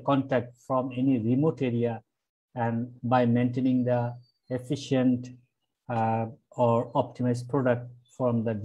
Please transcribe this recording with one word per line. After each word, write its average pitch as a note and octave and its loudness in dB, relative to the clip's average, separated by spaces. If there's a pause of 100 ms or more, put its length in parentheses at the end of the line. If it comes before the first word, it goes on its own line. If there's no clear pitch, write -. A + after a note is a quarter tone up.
(100)
contact C3 0 (180)
from C3 -2 (100)
any C3+ 2 (120)
remote C#3+ 2
area A#2 -2 (520)
and A#2 -2 (100)
by B2 4
maintaining B2 2
the A#2+ 0 (360)
efficient, B2+ 0 (580)
uh, A2+ 0 (240)
or A#2 2
optimized B2 -2
product B2 0 (320)
from A#2 0
the A2+ -2 (100)